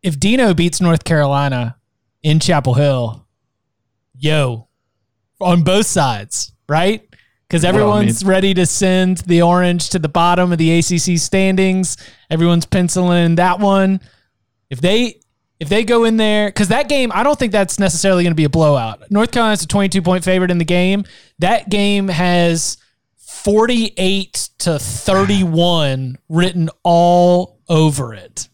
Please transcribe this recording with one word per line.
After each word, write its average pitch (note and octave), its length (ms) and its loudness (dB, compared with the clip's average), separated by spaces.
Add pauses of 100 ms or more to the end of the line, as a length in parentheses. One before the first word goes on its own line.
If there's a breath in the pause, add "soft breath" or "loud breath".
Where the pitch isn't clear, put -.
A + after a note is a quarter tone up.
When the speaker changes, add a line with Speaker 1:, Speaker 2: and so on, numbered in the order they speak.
Speaker 1:
If D3+ 160 -4
Dino A3 340 2
beats E3+ 260 0
North E3+ 220 2
Carolina C#3 720 -2 (460)
in D#3 160 2
Chapel C#3+ 360 0
Hill, C3 520 -2 (920)
yo, C3 520 -2 (720)
on F3 240 2
both G3 220 2
sides, B2 640 -4 (160)
right? F3+ 340 0 (460 soft breath)
'Cause D#3+ 140 0
Speaker 2:
Well, F3 100 2
I G3+ 40 2
Speaker 1:
everyone's G#3 480 0
Speaker 2:
mean F#3+ 60 0
Speaker 1:
ready F#3+ 240 2
to F3+ 120 2
send F#3 520 0
the E3+ 240 2
orange F3 480 0
to F#3 100 -2
the D#3 80 -4
bottom F3 420 0
of E3+ 80 -2
the D#3+ 140 2
A E3+ 80 4
C E3+ 180 -2
C F3 180 -2
standings. F#3+ 800 0 (340 loud breath)
Everyone's E3+ 360 0
penciling F3 680 0
that F3+ 240 0
one. F#3+ 400 2 (680 soft breath)
If B2+ 120 -10
they, G#3+ 400 0 (400)
if D3 80 -10
they A3 160 0
go A3+ 200 2
in A3 120 2
there, G#3 340 0
'cause G3+ 180 -2
that A3+ 200 0
game, C4 260 0
I G3+ 80 0
don't C#4+ 160 0
think A3+ 140 -2
that's G3 260 -2
necessarily F#3 460 0
gonna E3+ 100 0
be D#3 100 2
a C#3+ 60 0
blowout. C#3 640 0
North A3 180 0
Carolina's A3 320 0
a D#3+ 60 -8
twenty-two G3 340 -2
point F3+ 220 0
favorite F#3 260 0
in F3 80 0
the E3+ 60 0
game. F3+ 400 0 (340 loud breath)
That G3 300 -2
game G3+ 400 0
has E3+ 720 0 (380)
forty-eight G#3 1300 -2 (100)
to E3+ 220 -2
thirty-one E3+ 1400 -2 (100)
written E3+ 400 0 (140)
all F3 840 2
over D3 440 0
it. - 420 -16